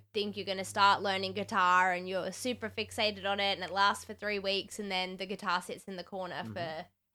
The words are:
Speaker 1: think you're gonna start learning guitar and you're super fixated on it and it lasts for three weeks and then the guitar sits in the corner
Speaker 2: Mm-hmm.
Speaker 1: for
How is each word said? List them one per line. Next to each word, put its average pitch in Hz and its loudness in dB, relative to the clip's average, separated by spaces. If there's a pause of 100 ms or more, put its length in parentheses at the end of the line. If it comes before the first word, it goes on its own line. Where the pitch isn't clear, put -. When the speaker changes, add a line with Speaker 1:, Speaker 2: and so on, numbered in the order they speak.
(140)
Speaker 1:
think 202 -2
you're 190 -6
gonna 190 -4
start 196 6
learning 190 0
guitar 185 4
and 180 -2
you're 185 -2
super 226 -4
fixated 208 -2
on 202 0
it 196 2
and 185 -4
it 175 -6
lasts 202 4
for 220 -12
three 208 -2
weeks 196 -2
and 208 -6
then 185 -2
the 190 -6
guitar 185 -2
sits - -10
in 190 -8
the 180 -10
corner 185 -6
Speaker 2:
Mm-hmm. 180 -6
Speaker 1:
for 170 -6 (300)